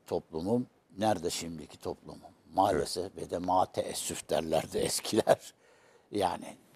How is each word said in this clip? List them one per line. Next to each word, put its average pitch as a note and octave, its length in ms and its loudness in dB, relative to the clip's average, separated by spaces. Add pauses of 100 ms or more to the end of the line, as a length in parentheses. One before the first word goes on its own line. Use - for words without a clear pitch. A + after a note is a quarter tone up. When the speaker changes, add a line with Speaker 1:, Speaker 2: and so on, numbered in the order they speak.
Speaker 1:
toplumum, F#2+ 600 -2 (300)
nerede F#2+ 320 0
şimdiki E2 500 -8
toplumum? D#2+ 420 -10 (320)
Maalesef F2+ 500 2
Speaker 2:
Evet. F#2 140 -10
Speaker 1:
ve E2+ 120 -8
de F#2+ 80 -2
ma F2+ 280 4
teessüf - 640 -6
derlerdi D#2+ 480 0
<laughs> - 0 -
eskiler. - 760 2 (580)
Yani. F2+ 460 -2 (180)